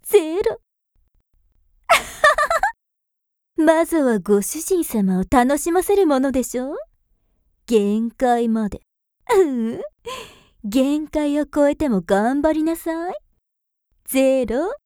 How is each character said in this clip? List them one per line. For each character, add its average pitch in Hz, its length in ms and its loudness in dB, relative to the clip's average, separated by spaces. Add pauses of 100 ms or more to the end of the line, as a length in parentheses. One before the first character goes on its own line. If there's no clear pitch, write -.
ゼ 339 400 2
ロ。 - 180 -4 (1300)
<laughs> - 1700 -2
ま 320 280 4
ず 330 120 -4
は 247 220 2
ご 202 240 2
主 302 180 -8
人 339 240 -2
様 190 360 -2
を 190 80 -2
楽 269 300 2
し 339 140 -4
ま 359 100 2
せ 403 140 0
る 392 100 4
も 269 140 2
の 269 120 -2
で 254 100 0
し - 180 -8
ょ？ 277 160 -10 (920)
限 214 440 0
界 240 380 0
ま 220 200 -2
で。 - 120 -10 (540)
う 381 100 6
ん。 247 360 -4 (840)
限 277 440 0
界 294 320 -2
を 285 60 -2
超 285 220 2
え 294 80 0
て 302 120 -2
も 202 120 0
頑 220 420 0
張 311 100 2
り 311 120 -2
な 330 120 -2
さ 330 340 -6
い。 480 40 -10 (960)
ゼ 262 380 2
ロ。 311 280 -4 (120)